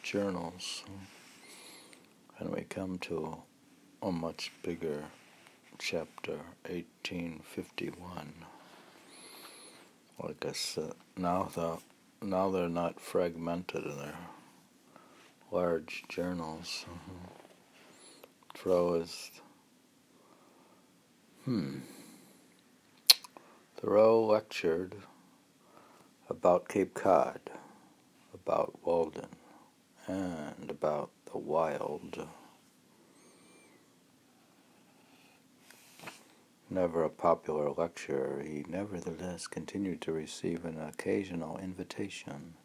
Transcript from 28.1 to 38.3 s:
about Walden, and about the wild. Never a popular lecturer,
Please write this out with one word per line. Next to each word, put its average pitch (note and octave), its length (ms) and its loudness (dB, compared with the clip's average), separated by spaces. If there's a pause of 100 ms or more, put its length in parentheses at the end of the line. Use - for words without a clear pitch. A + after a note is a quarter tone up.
about - 500 2
Walden, E2+ 460 2 (760)
and F2 640 -4
about D2+ 400 0 (220)
the - 60 -4
wild. D2+ 880 0 (4000)
Never F2 340 4
a D#2 60 4
popular D#2 600 2
lecturer, C#2 760 0